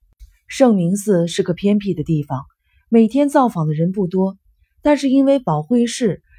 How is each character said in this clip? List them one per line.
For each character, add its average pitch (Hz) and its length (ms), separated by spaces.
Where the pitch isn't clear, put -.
圣 240 280
明 180 200
寺 196 320
是 190 160
个 180 100
偏 202 240
僻 202 160
的 147 100
地 156 200
方， 131 220
每 226 180
天 277 200
造 277 220
访 160 180
的 156 60
人 165 180
不 190 160
多， 190 300
但 294 160
是 277 120
因 269 160
为 277 140
保 156 220
惠 240 260
寺 226 340